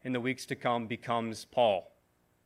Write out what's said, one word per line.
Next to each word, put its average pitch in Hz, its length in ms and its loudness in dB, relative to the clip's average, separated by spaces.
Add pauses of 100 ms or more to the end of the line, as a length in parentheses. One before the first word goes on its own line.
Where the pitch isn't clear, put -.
in 127 100 -4
the 120 80 -2
weeks 127 240 -4
to 135 100 -8
come, 120 320 -2
becomes 113 560 -4
Paul. 107 480 2 (540)